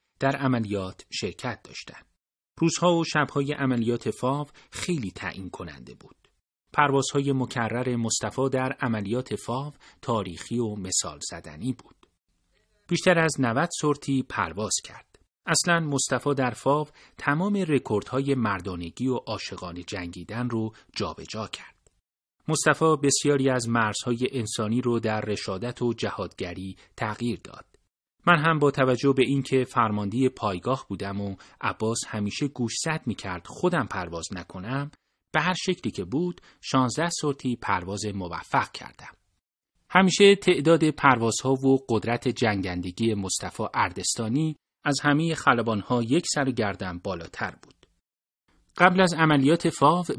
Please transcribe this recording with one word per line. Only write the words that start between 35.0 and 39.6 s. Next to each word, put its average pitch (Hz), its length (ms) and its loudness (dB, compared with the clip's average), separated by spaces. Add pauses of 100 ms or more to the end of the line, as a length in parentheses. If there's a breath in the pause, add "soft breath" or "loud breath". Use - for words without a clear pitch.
به 156 100 2
هر 175 120 0
شکلی 175 380 -4
که 98 140 -6
بود، 160 360 -4 (200 soft breath)
شانزده 131 480 2
سورتی 139 460 -2
پرواز 98 500 -4
موفق 98 640 -2
کردم. - 400 -16 (800)